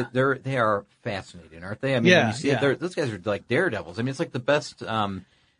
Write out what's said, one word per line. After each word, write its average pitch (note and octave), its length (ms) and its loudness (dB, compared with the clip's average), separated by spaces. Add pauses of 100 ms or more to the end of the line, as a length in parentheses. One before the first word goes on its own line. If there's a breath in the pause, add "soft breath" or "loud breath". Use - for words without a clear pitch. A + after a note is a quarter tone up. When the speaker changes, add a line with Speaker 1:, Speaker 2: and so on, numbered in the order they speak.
Speaker 1:
They, A#2+ 100 -4
they're, C3 260 2
they C3 180 -4
are G#2+ 280 2 (180)
fascinating, F2+ 600 -10
aren't G2+ 180 -10
they? C3+ 140 0
I A#2+ 60 2
mean, B2 40 2
when F3+ 80 8
Speaker 2:
Yeah, D3 160 6
Speaker 1:
you G#2+ 60 -2
see C3 140 -4
it, C#3+ 60 2
Speaker 2:
yeah. A#2 60 0
Speaker 1:
they're, C3+ 140 2
those D3+ 220 -6
guys C3 160 -2
are F#2+ 120 -8
like G2+ 220 -2
daredevils. G#2+ 520 -2
I A#2 40 -2
mean, B2+ 60 -2
it's C3+ 100 -6
like E3 140 -4
the C3 80 -6
best, C#3+ 420 0
um, G2+ 420 -2 (360)